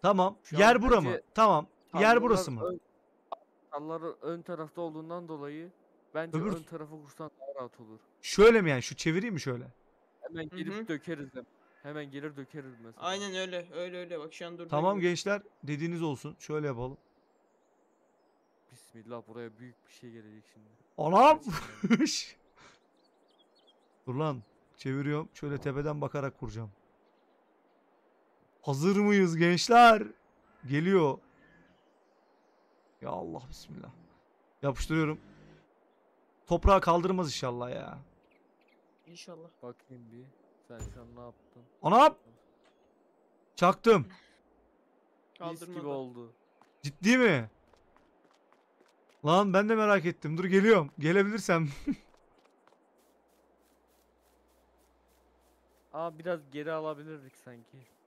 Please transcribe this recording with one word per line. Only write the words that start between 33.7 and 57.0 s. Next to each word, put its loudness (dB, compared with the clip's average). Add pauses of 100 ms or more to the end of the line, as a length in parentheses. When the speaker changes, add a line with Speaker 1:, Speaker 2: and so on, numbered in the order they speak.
Speaker 1:
Yapıştırıyorum. -2 (1300)
Toprağı 6
kaldırmaz 0
inşallah -6
ya. -12 (1120)
Speaker 3:
İnşallah. -20 (160)
Speaker 2:
Bakayım -20
bir. -20 (420)
Sen -18 (140)
şu -20
an -20
ne -20
yaptın? -20 (220)
Speaker 1:
Anam! 6 (1400)
Çaktım. 4
Speaker 2:
Mis -10 (1300)
gibi -
Speaker 3:
Kaldırmadı. -12
Speaker 2:
oldu. -12 (480)
Speaker 1:
Ciddi 0
mi? 2 (1800)
Lan 4
ben 2
de 4
merak 2
ettim. -6
Dur -4
geliyorum. 6
Gelebilirsem. 0
<laughs> -6 (4000)
Speaker 2:
Aa, -8
biraz -6 (120)
geri -8
alabilirdik -10